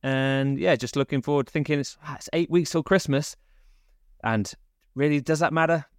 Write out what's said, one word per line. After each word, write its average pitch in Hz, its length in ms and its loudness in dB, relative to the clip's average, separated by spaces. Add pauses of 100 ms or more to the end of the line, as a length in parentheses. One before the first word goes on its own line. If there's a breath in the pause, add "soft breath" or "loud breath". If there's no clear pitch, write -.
And 135 540 0
yeah, 165 180 4
just 117 200 -6
looking 139 260 0
forward, 143 260 0
thinking 147 320 -2
it's, - 240 -8
ah, 147 100 -12
it's - 180 -16
eight 170 180 0
weeks 170 200 2
till 160 140 0
Christmas. 151 520 0 (840)
And 107 280 0 (440)
really, 147 260 2
does 156 200 0
that 170 120 0
matter? 160 320 2 (140)